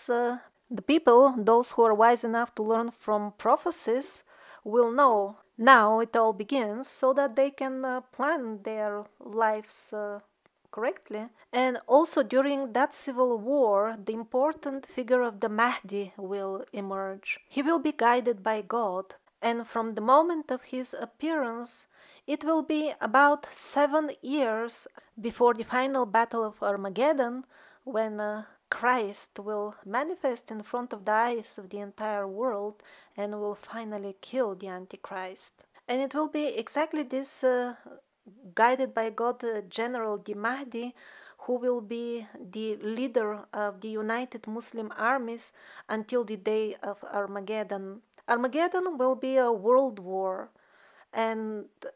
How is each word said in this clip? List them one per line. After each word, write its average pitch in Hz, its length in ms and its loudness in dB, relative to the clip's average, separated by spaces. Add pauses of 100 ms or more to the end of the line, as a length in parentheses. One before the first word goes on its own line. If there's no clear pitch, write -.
uh, 240 300 0 (320)
the 226 120 -6
people, 269 540 8
those 233 360 4
who 240 100 4
are 220 120 6
wise 233 300 6
enough 233 300 -2
to 220 80 -4
learn 226 280 0
from 208 420 -4
prophecies, 269 920 0 (400)
will 233 260 2
know 226 460 4 (200)
now 226 440 8
it 226 160 -2
all 220 160 4
begins, 214 560 -4
so - 240 2
that 269 220 0
they 277 160 2
can, 262 340 -6
uh, 254 160 -4 (120)
plan 220 500 -2
their 208 420 -6 (140)
lives, 214 760 -2
uh, 208 280 -8 (500)
correctly. 226 580 -6 (240)
And 247 340 0
also 294 360 6
during 269 520 0
that 285 200 2
civil 247 440 0
war, 220 640 2
the 220 80 -4
important 269 760 -2
figure 247 360 0
of 220 180 -4
the 226 80 0
Mahdi 208 680 -2
will 196 560 -6
emerge. 196 760 -6
He 277 140 -2
will 320 180 2
be 302 100 -2
guided 240 520 2
by 220 180 -2
God, 190 560 -4 (260)
and 233 240 -2
from 226 280 -4
the 214 80 -4
moment 302 480 4
of 254 140 -6
his 254 300 -8
appearance, 247 920 -6 (400)
it 285 180 -4
will 311 180 2
be 302 380 -2
about 285 500 4
seven 294 720 0
years 233 640 -2 (320)
before 233 360 4
the 226 100 -6
final 262 400 0
battle 226 400 0
of 208 180 -8
Armageddon, 240 840 0 (380)
when, 220 360 -4
uh, 214 240 -6 (260)
Christ 226 680 -2
will 208 360 -6 (120)
manifest 254 640 -4
in 220 120 -10
front 247 300 -8
of 202 140 -12
the 214 60 2
eyes 226 440 0
of 190 140 -16
the 202 80 -10
entire 202 500 -6
world 208 540 -6 (340)
and 208 240 -6
will 208 140 -6
finally 208 640 -10
kill 233 340 -4
the 190 140 -12
Antichrist. 185 840 -14 (340)
And 254 140 0
it 269 120 -4
will 302 140 0
be 302 200 -2
exactly 302 540 -4
this, 269 400 -6
uh, 247 340 0 (800)
guided 254 380 4
by 226 160 -2
God, 233 340 -4
uh, 226 200 -4
General, 220 560 -4
the 208 160 -10
Mahdi, 240 600 -6 (500)
who 247 100 -2
will 247 260 0
be 233 460 -8 (120)
the 214 380 -6
leader 220 800 -2
of 202 260 -4
the 214 80 -12
United 220 580 -6
Muslim 226 520 -10
Armies 233 520 -2 (380)
until 220 360 -2
the 214 120 -8
day 214 460 -2
of 202 220 -8
Armageddon. 202 1000 -6 (260)
Armageddon 320 720 0
will 254 160 2
be 262 240 0
a 247 120 6
world 233 480 4
war, 190 520 -4 (600)
and 220 600 -4 (260)